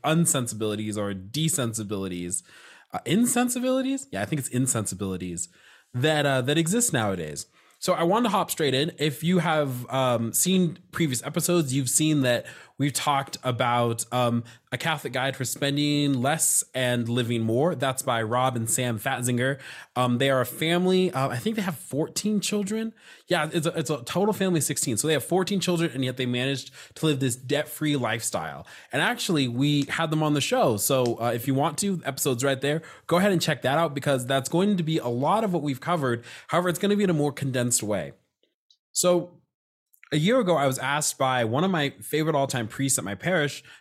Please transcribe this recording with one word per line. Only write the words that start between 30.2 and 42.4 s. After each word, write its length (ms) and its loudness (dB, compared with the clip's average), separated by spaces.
on 120 4
the 60 2
show. 360 4
So, 440 2
uh, 140 2
if 140 -4
you 60 2
want 240 0
to, 260 0
episode's 400 -2
right 160 0
there. 220 0
Go 80 4
ahead 160 4
and 100 2
check 200 -2
that 160 2
out 140 0
because 320 0
that's 240 0
going 280 2
to 80 0
be 140 0
a 100 -4
lot 340 2
of 100 0
what 100 0
we've 180 -4
covered. 440 0
However, 200 2
it's 100 0
gonna 160 2
be 100 2
in 60 4
a 40 4
more 180 0
condensed 500 0
way. 300 -2
So 420 2
a 60 0
year 240 4
ago, 160 4
I 100 4
was 120 0
asked 400 -2
by 260 2
one 200 2
of 60 2
my 200 0
favorite 340 0
all-time 320 0